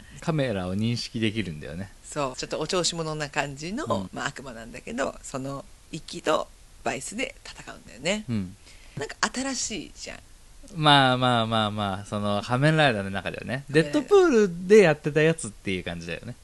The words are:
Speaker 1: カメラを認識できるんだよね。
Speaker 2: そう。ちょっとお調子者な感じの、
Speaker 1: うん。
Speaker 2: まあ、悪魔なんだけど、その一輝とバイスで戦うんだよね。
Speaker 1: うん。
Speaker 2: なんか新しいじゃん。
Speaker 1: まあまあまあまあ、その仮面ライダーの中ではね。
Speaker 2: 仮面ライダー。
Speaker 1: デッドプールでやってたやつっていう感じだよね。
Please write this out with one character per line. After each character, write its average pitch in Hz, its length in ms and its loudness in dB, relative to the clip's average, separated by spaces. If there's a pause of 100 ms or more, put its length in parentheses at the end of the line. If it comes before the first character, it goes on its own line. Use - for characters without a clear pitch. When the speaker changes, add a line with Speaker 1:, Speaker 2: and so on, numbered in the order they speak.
(200)
Speaker 1:
カ 170 120 -2
メ 139 200 2
ラ 92 160 -2
を 92 60 -4
認 113 220 0
識 113 240 -8
で 110 120 2
き 110 100 -4
る 85 100 -6
ん 76 80 -12
だ 65 60 -12
よ 71 80 -10
ね。 95 160 -10 (140)
Speaker 2:
そ 139 300 -6
う。 - 40 -12
ち - 60 -8
ょ - 20 -8
っ - 20 -18
と 147 120 -6
お 156 60 -2
調 180 160 0
子 165 120 -2
者 160 200 -6
な 151 140 -6
感 143 280 -4
じ 156 160 -10
の、 262 120 -6
Speaker 1:
う - 200 -2
ん。 - 80 -14
Speaker 2:
ま 131 120 -8
あ、 - 40 -4
悪 - 140 -10
魔 135 100 -14
な 113 120 -16
ん 120 80 -16
だ 127 80 -14
け - 140 -12
ど、 135 280 -4
そ - 160 -10
の 135 260 -10 (280)
一 160 100 -10
輝 - 200 -14
と - 260 -2 (340)
バ - 120 -4
イ 135 60 -6
ス - 140 -12
で 247 200 -8 (100)
戦 - 280 -16
う - 40 -18
ん - 100 -20
だ - 80 -20
よ 110 60 -20
ね。 202 280 -2
Speaker 1:
う 123 40 -4
ん。 101 240 -4 (400)
Speaker 2:
な - 80 -6
ん 427 40 -8
か - 80 -14 (180)
新 262 200 -4
し 214 320 -6
い - 80 -18
じ - 160 -14
ゃ - 40 -14
ん。 - 40 -16 (560)
Speaker 1:
ま 143 380 6
あ 127 60 4
ま 123 240 4
あ 110 40 2
ま 113 200 2
あ 104 40 0
ま 101 300 -2
あ、 104 60 -12
そ 107 120 -4
の 101 240 0
仮 123 200 0
面 156 140 4
ラ 151 120 6
イ 120 60 2
ダ 101 60 -2
ー - 20 -4
の 98 80 -6
中 95 200 -4
で 78 60 -8
は - 80 -10
ね。 123 240 -6
Speaker 2:
仮 147 140 4
面 - 20 -2
ラ 147 60 -6
イ - 20 -4
ダ 294 80 2
ー。 - 20 -2
Speaker 1:
デ - 60 -10
ッ - 0 -
ド - 0 -
プ 415 60 6
ー 370 140 8 (180)
ル 180 220 -8
で 214 100 10
や 175 140 8
っ 147 40 2
て 151 160 -6
た 151 80 2
や 160 140 6
つ 117 140 -8
っ - 20 -8
て 98 240 -4
い 90 60 -2
う 85 40 -10
感 87 160 -6
じ 85 60 -10
だ 85 80 -6
よ - 100 -10
ね。 120 200 -10